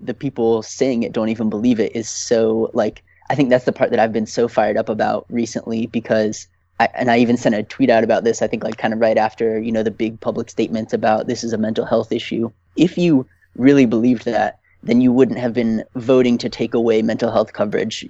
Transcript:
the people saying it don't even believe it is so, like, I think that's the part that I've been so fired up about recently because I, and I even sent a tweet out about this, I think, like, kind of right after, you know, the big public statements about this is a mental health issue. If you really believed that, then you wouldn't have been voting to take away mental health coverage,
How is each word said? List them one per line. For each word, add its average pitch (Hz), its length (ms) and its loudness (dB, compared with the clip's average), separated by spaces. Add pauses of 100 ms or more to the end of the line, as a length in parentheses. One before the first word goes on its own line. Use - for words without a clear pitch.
the 123 140 -10
people 117 480 -2
saying 120 420 -2
it - 80 -8
don't 110 160 -2
even 110 220 -2
believe 110 280 0
it 107 160 -2
is 113 140 -8
so, 113 640 0
like, 110 300 -4 (260)
I 127 60 -2
think 131 140 2
that's 127 160 2
the 110 60 -2
part 120 180 -2
that 117 100 0
I've 110 120 2
been 110 140 -2
so 120 220 -2
fired 107 280 0
up 110 120 -4
about 110 420 -2
recently 117 560 -6
because 110 640 -2 (320)
I, 117 140 2
and 120 160 -2
I 117 80 4
even 120 180 4
sent 120 200 0
a 107 80 -4
tweet 127 260 0
out 113 140 6
about 107 180 2
this, 113 180 0
I 113 60 -2
think, 110 160 -4
like, 117 160 -6
kind 110 160 -2
of 113 60 -2
right 110 180 2
after, 110 400 -2
you 113 140 -4
know, 110 100 0
the 110 80 -2
big 113 300 -6
public 113 280 -6
statements 113 440 -4
about 110 340 0
this 123 160 -4
is 117 100 -4
a 107 60 -4
mental 113 260 -2
health 117 280 -2
issue. 117 380 -4 (260)
If 170 200 2
you 160 300 2 (300)
really 135 280 6
believed 117 420 2
that, 107 340 -2 (240)
then 120 160 2
you 127 120 4
wouldn't 123 280 2
have 123 120 -2
been 113 300 0 (140)
voting 123 420 2
to 120 100 -4
take 117 260 -6
away 113 280 2
mental 113 300 -2
health 110 200 0
coverage, 107 580 -4